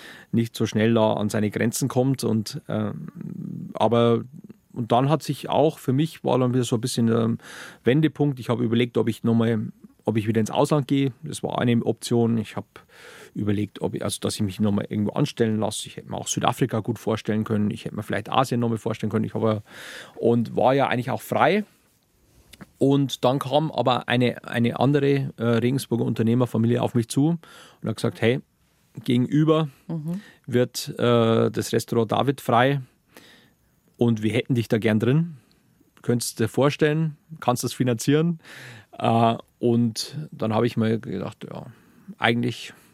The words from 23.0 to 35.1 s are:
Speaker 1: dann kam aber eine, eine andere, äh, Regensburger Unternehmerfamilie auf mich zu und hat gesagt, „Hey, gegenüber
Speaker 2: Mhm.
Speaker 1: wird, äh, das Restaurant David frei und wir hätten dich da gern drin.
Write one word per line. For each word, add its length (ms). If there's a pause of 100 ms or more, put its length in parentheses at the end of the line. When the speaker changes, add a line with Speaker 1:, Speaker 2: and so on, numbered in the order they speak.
Speaker 1:
dann 140
kam 320
aber 380
eine, 360
eine 340
andere, 580
äh, 80
Regensburger 600
Unternehmerfamilie 760
auf 140
mich 140
zu 280 (460)
und 60
hat 80
gesagt, 260
„Hey, 180 (640)
gegenüber 640 (200)
Speaker 2:
Mhm. 320 (260)
Speaker 1:
wird, 420 (100)
äh, 520
das 220
Restaurant 400
David 280
frei 400 (1160)
und 240
wir 100
hätten 220
dich 140
da 100
gern 220
drin. 360 (640)